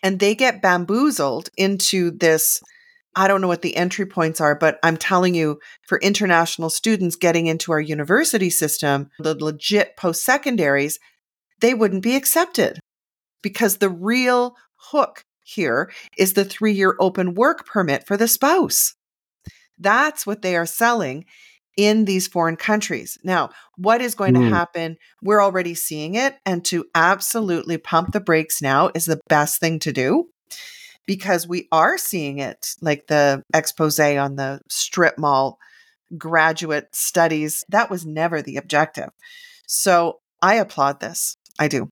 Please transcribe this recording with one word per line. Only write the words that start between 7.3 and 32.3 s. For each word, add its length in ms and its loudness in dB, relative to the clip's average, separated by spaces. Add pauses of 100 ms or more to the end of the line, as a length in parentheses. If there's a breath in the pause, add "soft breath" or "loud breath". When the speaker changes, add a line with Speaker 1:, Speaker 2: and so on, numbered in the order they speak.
Speaker 1:
into 240 -2
our 100 2
university 720 0
system, 680 -2
the 160 -2
legit 600 -2
post-secondaries, 1040 0 (600 soft breath)
they 140 4
wouldn't 280 0
be 140 0
accepted, 640 0 (640)
because 340 -2
the 140 0
real 680 0 (340 soft breath)
hook 320 0 (220)
here 480 -2 (240 loud breath)
is 160 2
the 140 0
three-year 520 0
open 360 0
work 320 0
permit 400 -2
for 100 -2
the 120 2
spouse. 680 0 (840 loud breath)
That's 480 0
what 160 -6
they 120 0
are 120 0
selling 580 0 (520 soft breath)
in 280 4
these 240 0
foreign 280 0
countries. 680 -4
Now, 260 -2 (260 loud breath)
what 240 2
is 140 -4
going 200 2
to 60 6
Speaker 2:
Hmm. 120 4
Speaker 1:
happen? 440 -2 (260 soft breath)
We're 200 4
already 320 0
seeing 400 -6
it. 220 -2 (100)
And 200 -2
to 180 -2 (100)
absolutely 840 0
pump 340 -2
the 80 0
brakes 420 0
now 320 2
is 120 -2
the 220 -2
best 300 2
thing 220 -2
to 120 -4
do, 360 0 (760 loud breath)
because 420 -2
we 240 -6
are 260 2
seeing 400 -6